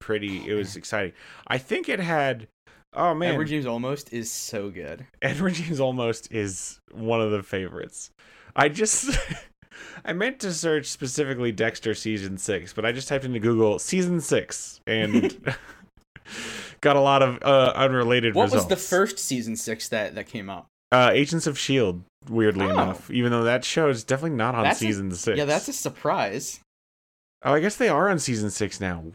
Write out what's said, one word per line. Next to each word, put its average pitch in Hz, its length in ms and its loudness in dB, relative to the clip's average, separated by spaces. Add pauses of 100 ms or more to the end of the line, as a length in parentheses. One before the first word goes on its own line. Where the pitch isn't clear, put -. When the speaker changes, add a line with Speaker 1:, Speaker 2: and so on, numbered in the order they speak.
Speaker 1:
pretty, 101 480 -4
it 104 60 -2
was 101 160 -2
Speaker 2:
Oh, - 0 -
man. 95 80 -12
Speaker 1:
exciting. 95 340 -6 (340)
I 127 120 2
think 262 300 -4
it 233 120 -2
had, 139 480 -2 (440)
oh, 165 220 0
man. 165 200 0
Speaker 2:
Edward 156 120 -2
James 147 200 -2
Olmos 123 460 -4
is 113 200 -6
so 101 360 -8
good. 85 380 -12 (160)
Speaker 1:
Edward 151 320 -2
James 156 240 -6
Olmos 127 540 -2
is 101 480 -6 (100)
one 113 300 -2
of 107 100 2
the 101 140 -2
favorites. - 680 -10 (460)
I 139 120 4
just, 214 540 0
<laughs> - 60 -8 (760)
I - 80 -6
meant 233 280 -2
to 196 120 -4
search 156 340 0
specifically 127 680 -2
Dexter 110 420 0
season 98 440 -4
six, 92 340 -4
but 107 120 -6
I 117 60 2
just 131 160 -6
typed 135 180 -4
into 123 140 -4
Google 110 400 4
season 175 420 0
six - 640 -4
and 110 680 0 (640)
<laughs> - 640 -14
got 143 160 6
a 139 40 6
lot 139 220 6
of, 123 200 2
uh, 135 340 6
unrelated 123 580 4
Speaker 2:
What 202 100 6
Speaker 1:
results. 202 200 4
Speaker 2:
was 180 60 -6
the 185 180 0
first 185 300 2
season 113 360 -4
six 110 360 -6
that, 104 260 -2
that 101 100 -8
came 98 240 -10
up? 90 160 -12 (240)
Speaker 1:
Uh, 123 220 8
Agents 147 340 2
of 143 120 -2
shield, 98 440 2 (260)
weirdly 107 380 4
Speaker 2:
Oh. 95 40 2
Speaker 1:
enough, - 400 0
even 120 200 2
though 117 140 2
that 123 200 2
show 160 240 2
is 120 140 0
definitely 143 340 -2
not 120 200 0
on 113 80 2
Speaker 2:
That's 156 140 2
a, - 20 -4
Speaker 1:
season 98 320 -2
six. 101 260 -2
Speaker 2:
yeah, 147 60 0
that's 151 240 0
a 285 40 -8
surprise. 147 880 -4 (840)
Speaker 1:
Oh, 131 80 2
I 151 80 4
guess 202 160 0
they 240 120 2
are 170 200 4
on 185 100 2
season 110 320 -2
six - 300 -4
now. 87 240 -4 (100)